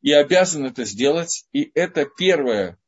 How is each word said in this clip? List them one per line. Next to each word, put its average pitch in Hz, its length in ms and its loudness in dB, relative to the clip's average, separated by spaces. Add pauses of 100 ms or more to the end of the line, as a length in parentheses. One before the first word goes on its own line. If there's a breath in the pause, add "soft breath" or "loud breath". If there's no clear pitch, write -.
и 143 120 -2
обязан 151 520 2
это 123 220 -8
сделать. 139 640 -2
И 143 220 -4
это 160 320 -2
первое 123 800 -2